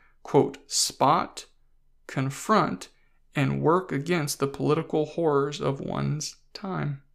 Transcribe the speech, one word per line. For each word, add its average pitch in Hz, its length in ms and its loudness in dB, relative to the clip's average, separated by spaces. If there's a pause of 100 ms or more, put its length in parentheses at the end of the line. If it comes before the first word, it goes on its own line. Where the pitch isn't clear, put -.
(220)
quote, - 360 4 (120)
"spot, - 760 0 (600)
confront, - 840 0 (460)
and 139 260 0
work 175 320 2
against 147 460 -2
the 143 80 0
political 151 600 0
horrors 147 540 0
of 139 200 -2
one's 139 560 -4 (180)
time." 147 480 -6 (120)